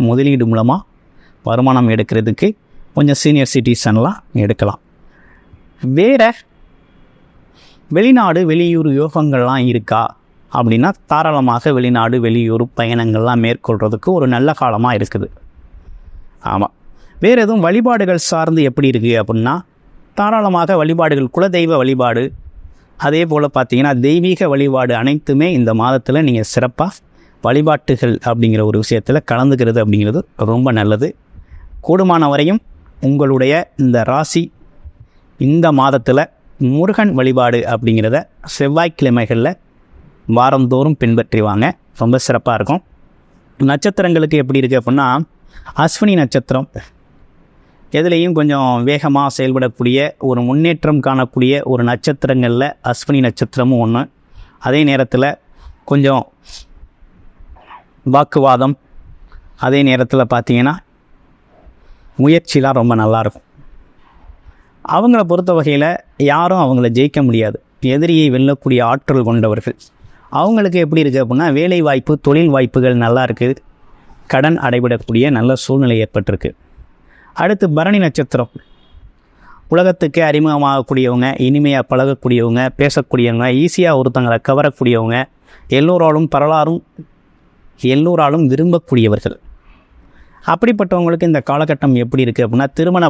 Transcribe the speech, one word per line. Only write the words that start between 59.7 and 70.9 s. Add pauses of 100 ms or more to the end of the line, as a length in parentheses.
நேரத்துல
பார்த்தீங்கன்னா (1400)
முயற்சிலாம்
ரொம்ப
நல்லா
இருக்கும். (1400)
அவங்கள
பொறுத்த
வகையில (320)
யாரும்
அவங்கள
ஜெயிக்க
முடியாது. (300)
எதிரியை
வெல்லக்கூடிய
ஆற்றல்
கொண்டவர்கள். (540)
அவங்களுக்கு
எப்படி